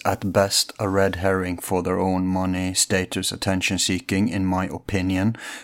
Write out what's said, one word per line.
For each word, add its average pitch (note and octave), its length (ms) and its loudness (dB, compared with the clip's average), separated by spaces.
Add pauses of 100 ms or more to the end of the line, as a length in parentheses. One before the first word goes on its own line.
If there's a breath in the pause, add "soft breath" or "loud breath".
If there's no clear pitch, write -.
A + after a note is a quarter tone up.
at G2 260 0
best G2 480 2
a G#2 120 0
red G2 260 2
herring F#2 400 0
for F#2 260 -2
their F2+ 160 0
own F#2 280 2
money, F#2 480 0
status, F#2 580 0
attention F#2+ 460 0
seeking, F#2+ 500 2
in F#2+ 160 -2
my F#2+ 220 0
opinion, F#2+ 720 0 (280 loud breath)